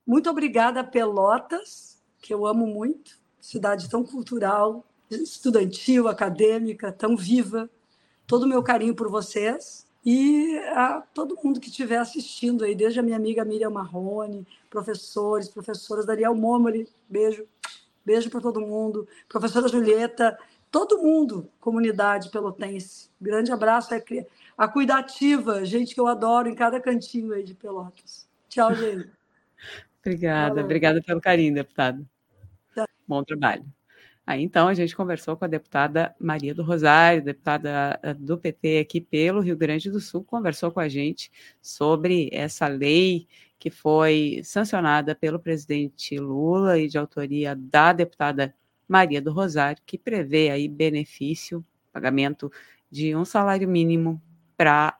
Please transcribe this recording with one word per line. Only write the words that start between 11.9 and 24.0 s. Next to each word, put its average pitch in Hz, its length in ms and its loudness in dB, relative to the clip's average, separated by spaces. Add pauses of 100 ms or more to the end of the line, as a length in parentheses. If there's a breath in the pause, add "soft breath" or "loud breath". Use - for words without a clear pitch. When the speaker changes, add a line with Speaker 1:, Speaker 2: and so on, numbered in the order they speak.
Speaker 1:
assistindo 240 640 -4
aí, 208 100 -2
desde 220 240 0
a 247 40 0
minha 226 140 -2
amiga 220 280 -2
Miriam 214 240 -4
Marrone, 196 800 -8 (240 soft breath)
professores, 208 800 -6
professoras, 208 580 -8
Daniel 220 280 0
Momoli, 226 540 0 (220)
beijo, 214 340 -2 (600 loud breath)
beijo 233 240 2
pra 240 100 -6
todo 220 200 -2
mundo, 214 460 -4 (220 soft breath)
professora 233 400 0
Julieta, 233 720 2 (320 loud breath)
todo 392 320 2
mundo, 302 480 2 (100)
comunidade 208 720 0
pelotense. 196 800 -8 (100)
Grande 220 320 0
abraço, 226 400 2
é 226 80 -4